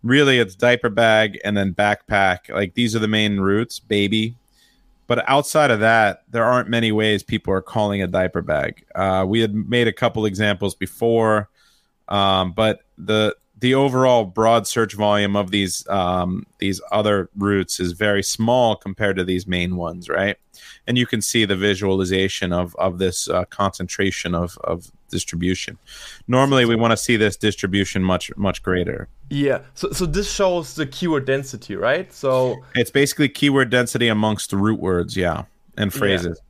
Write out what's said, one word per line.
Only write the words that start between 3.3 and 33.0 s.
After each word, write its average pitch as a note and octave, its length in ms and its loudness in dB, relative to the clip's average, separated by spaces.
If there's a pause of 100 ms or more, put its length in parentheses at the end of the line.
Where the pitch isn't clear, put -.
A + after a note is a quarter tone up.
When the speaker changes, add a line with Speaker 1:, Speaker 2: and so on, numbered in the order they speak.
Speaker 1:
roots, G2+ 400 0
baby. A2 560 -2 (720)
But - 200 -2
outside C#3+ 440 2
of G#2 80 2
that, A2 500 2
there A#2 140 0
aren't B2 240 2
many A2+ 240 0
ways G#2+ 320 0
people - 280 -4
are F#2+ 80 0
calling G2+ 400 -2
a F#2 60 -2
diaper F2+ 360 -2
bag. D2+ 420 -4 (100)
Uh, F#2+ 320 0
we A2 140 0
had G#2+ 160 0
made A#2 320 0
a G#2 40 -2
couple A2 320 -2
examples G2+ 520 -2
before, A2 720 0 (580)
um, F#2+ 460 2
but A2 300 0 (140)
the, G#2+ 380 0 (240)
the B2+ 160 2
overall B2+ 500 4
broad A2 440 2
search A2+ 260 -2
volume G#2 400 2
of G2+ 160 0
these, G2 380 -2
um, F2+ 580 -2 (120)
these F#2+ 220 -2 (120)
other G#2 440 0
routes G2 440 -2
is F2+ 100 -2
very G2+ 320 0
small A#2 540 0
compared G2 400 -4
to F#2 80 -2
these F#2 240 -4
main F2+ 260 -2
ones, F2 340 -8
right? G2 280 -2 (500)
And B2 100 0
you B2 100 2
can A2+ 140 -4
see - 240 0
the G2 120 0
visualization F#2+ 960 0
of, F2 240 -2
of F2+ 220 -2
this, F#2 300 -2
uh, F2+ 180 0
concentration F#2+ 840 -4
of, F2 300 -4
of E2+ 300 -8 (180)
distribution. F2+ 640 -4 (520)
Normally, C3 380 4
we A#2 100 2
wanna A2+ 200 2
see A#2+ 200 0
this G#2 200 2
distribution G2 680 -2
much, F#2 320 -2
much G2 260 -4
greater. F2+ 460 -4 (220)
Speaker 2:
Yeah. C#3+ 320 -2 (120)
So, - 160 -6
so F3 160 -4
this F#3+ 260 -2
shows F3 420 -2
the D3+ 120 -4
keyword D3 400 -2
density, C3 500 -4
right? C#3 360 -2
So C3 500 -2 (120)
Speaker 1:
It's B2 160 0
basically C#3+ 380 2